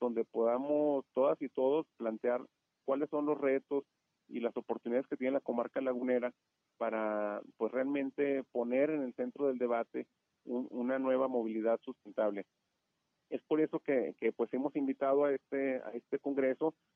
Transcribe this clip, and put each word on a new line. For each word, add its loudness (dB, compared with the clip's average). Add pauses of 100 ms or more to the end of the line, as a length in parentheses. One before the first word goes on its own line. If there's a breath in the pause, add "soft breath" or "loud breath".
donde 0
podamos 2 (100)
todas 2
y -6
todos 0 (100)
plantear -2 (400)
cuáles 0
son -2
los 0
retos 0 (420)
y -8
las -2
oportunidades -2
que -6
tiene -2
la 0
comarca -2
lagunera 0 (440)
para, -2 (160)
pues, 0
realmente 0
poner 2
en -2
el -6
centro -2
del 0
debate -2 (360)
un, -4
una -2
nueva 2
movilidad 0
sustentable. -4 (840)
Es -6
por 0
eso 0
que, 0
que, 0
pues, -2
hemos -2
invitado 2
a 2
este, -2
a -8
este -6
congreso 0 (220)